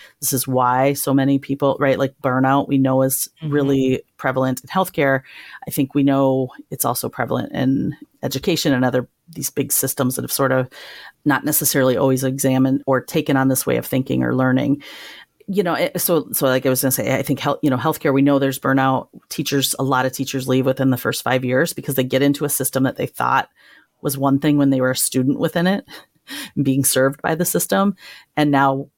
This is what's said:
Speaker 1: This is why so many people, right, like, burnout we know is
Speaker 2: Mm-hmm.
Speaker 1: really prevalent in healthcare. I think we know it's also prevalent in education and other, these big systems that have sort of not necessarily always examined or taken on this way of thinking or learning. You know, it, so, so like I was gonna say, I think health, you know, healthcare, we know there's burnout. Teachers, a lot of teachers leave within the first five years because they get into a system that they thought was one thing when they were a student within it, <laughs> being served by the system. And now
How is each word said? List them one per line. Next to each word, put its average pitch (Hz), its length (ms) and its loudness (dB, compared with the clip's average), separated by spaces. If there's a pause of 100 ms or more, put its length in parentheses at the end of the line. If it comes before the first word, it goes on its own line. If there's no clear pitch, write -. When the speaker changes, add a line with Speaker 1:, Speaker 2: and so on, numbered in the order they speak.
(220)
Speaker 1:
This - 100 -4
is 135 160 -2
why 127 460 2
so 139 200 -2
many 139 240 4
people, 139 420 -2
right, 135 200 2
like, 135 240 -2
burnout 135 440 2
we 139 100 0
know 131 240 2
is 135 280 -2 (120)
Speaker 2:
Mm-hmm. 156 120 -4
Speaker 1:
really 139 500 0 (140)
prevalent 131 440 -2
in - 80 -20
healthcare. 143 520 0 (460)
I - 40 -10
think 139 220 -2
we 143 100 2
know 135 460 2 (200)
it's - 160 -6
also 120 240 -2
prevalent 123 440 -4
in 135 420 0 (280)
education 143 500 -2
and 127 120 2
other, 123 220 0 (220)
these 135 200 -8
big - 220 -4
systems 131 440 -2
that 131 60 -6
have 123 100 -8
sort 135 200 0
of 131 180 0 (560)
not 139 180 2
necessarily 135 540 2
always 131 260 2
examined 131 640 0
or 127 160 2
taken 151 340 -2
on 131 120 2
this 131 180 0
way 131 120 0
of 120 80 -4
thinking 131 380 -2
or 123 120 0
learning. 131 460 2 (640)
You 196 160 -2
know, 175 100 -2
it, 160 260 -2
so, 160 320 0
so 139 160 -2
like 131 180 2
I 135 40 4
was 131 120 0
gonna 131 100 0
say, 127 240 -2
I - 80 -2
think 131 160 -2
health, 143 220 -2
you 151 80 2
know, 127 80 2
healthcare, 151 360 0
we 135 80 4
know 139 180 4
there's 135 200 -2
burnout. 131 500 0 (200)
Teachers, 139 480 -2
a 139 60 -2
lot 131 220 0
of 131 80 -2
teachers 131 340 -6
leave 131 180 2
within 131 260 2
the 127 60 2
first - 260 -4
five 127 200 0
years 127 300 0
because 143 220 -6
they 131 80 2
get 131 180 0
into 143 240 2
a 143 40 -4
system 131 340 -2
that 131 120 0
they - 120 -4
thought 123 420 -2 (520)
was 139 160 -4
one 139 220 2
thing 147 180 2
when 139 120 4
they 131 120 2
were 127 100 2
a 131 40 -6
student 131 440 0
within 170 280 0
it, 196 180 0 (380)
<laughs> 277 400 -6
being 135 200 2
served 135 380 0
by - 140 -2
the 170 100 -2
system. 196 500 0 (400)
And 147 160 2
now 139 360 2 (100)